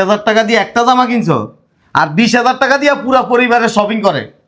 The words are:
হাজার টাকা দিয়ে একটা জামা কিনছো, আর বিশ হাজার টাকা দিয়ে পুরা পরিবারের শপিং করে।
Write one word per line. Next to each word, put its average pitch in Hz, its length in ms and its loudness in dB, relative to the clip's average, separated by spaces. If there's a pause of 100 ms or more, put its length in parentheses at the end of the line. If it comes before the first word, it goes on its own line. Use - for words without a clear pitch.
হাজার 202 280 0
টাকা 220 200 2
দিয়ে 226 160 0
একটা - 240 -2
জামা 254 220 2
কিনছো, 170 260 0 (640)
আর 165 60 0 (120)
বিশ 226 200 2
হাজার 240 240 0
টাকা 269 200 2
দিয়ে 285 120 2 (100)
পুরা 254 160 2 (120)
পরিবারের 240 440 2
শপিং 208 300 -2
করে। 147 160 0 (260)